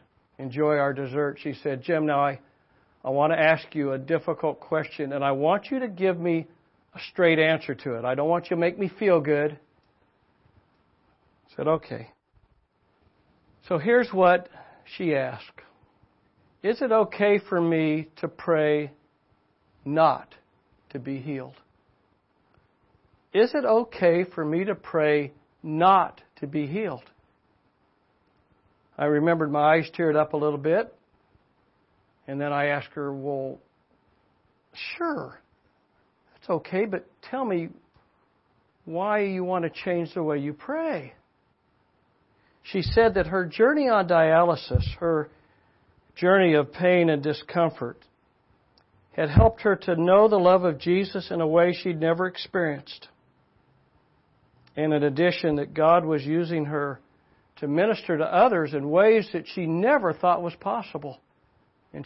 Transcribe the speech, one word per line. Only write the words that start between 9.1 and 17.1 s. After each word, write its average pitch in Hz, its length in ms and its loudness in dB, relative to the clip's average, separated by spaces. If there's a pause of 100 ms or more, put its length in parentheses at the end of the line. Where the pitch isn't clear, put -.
good." 147 400 -2 (1900)
I - 60 -20
said, 143 100 -4
"Okay." 139 400 -4 (1600)
So 175 100 0
here's 233 360 2
what 180 340 4 (480)
she 165 200 -2
asked. 127 280 -6 (1200)
"Is 226 180 -2
it 220 120 0
okay 208 460 2